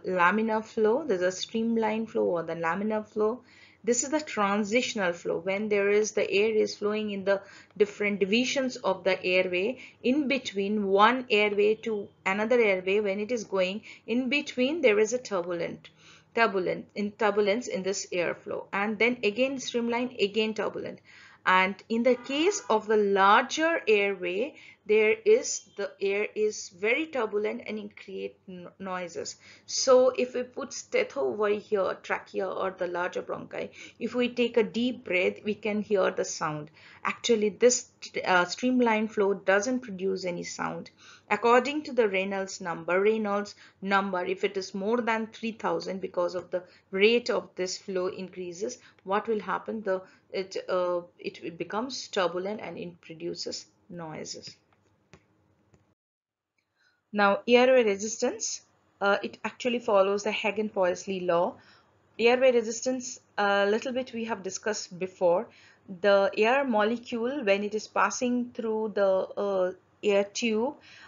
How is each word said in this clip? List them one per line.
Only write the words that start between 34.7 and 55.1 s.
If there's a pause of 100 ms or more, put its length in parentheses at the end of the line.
breath,
we
can
hear
the
sound. (320)
Actually,
this, (380)
uh,
streamlined
flow
doesn't
produce
any
sound. (400)
According
to
the
Reynolds
number,
Reynolds (260)
number,
if
it
is
more
than
three
thousand,
because
of
the (280)
rate
of
this
flow
increases, (260)
what
will
happen?
The, (280)
it, (100)
uh, (180)
it
becomes
turbulent
and
it
produces (240)
noises. (2500)